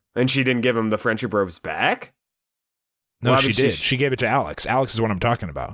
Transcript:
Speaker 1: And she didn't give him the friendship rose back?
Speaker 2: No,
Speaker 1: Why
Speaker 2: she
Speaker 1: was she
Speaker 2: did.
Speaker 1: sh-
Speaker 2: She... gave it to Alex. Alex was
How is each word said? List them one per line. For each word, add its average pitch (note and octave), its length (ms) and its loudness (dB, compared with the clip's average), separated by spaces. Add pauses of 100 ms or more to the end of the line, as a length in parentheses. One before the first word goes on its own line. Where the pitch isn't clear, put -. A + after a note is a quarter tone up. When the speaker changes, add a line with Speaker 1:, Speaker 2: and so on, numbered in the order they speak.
(140)
Speaker 1:
And B2+ 160 2
she C3+ 140 2
didn't B2 180 2
give B2 140 2
him A2 140 0
the G#2+ 80 0
friendship A2 360 -2
rose F#2+ 240 -2
back? G2 560 -4 (1080)
Speaker 2:
No, B2 120 2
Speaker 1:
Why C3 80 6
Speaker 2:
she C3+ 80 2
Speaker 1:
was G#2 80 0
she C3 60 2
Speaker 2:
did. A2+ 120 2
Speaker 1:
sh- - 80 -8
Speaker 2:
She... C3 140 0
gave C3+ 160 0
it B2+ 80 -2
to B2 60 0
Alex. G#2+ 400 -2
Alex B2 320 0
was A2+ 40 0 (720)